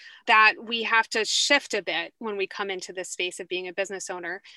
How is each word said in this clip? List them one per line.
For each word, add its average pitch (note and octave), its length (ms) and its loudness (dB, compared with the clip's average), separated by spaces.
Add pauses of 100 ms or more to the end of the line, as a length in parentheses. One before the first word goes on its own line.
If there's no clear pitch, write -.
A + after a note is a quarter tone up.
(280)
that G#3+ 340 8
we A3+ 220 -4
have A3 260 4
to A3 140 0
shift - 500 2
a G#3 80 0
bit E3 380 -4
when G#3+ 160 -6
we G3 120 -2
come G3+ 220 -6
into F#3 220 -8
this F3+ 180 -8
space F3+ 300 -6
of F#3 80 -10
being F3+ 200 -6
a F3 60 -10
business G3 360 -6
owner. F3+ 320 -8 (160)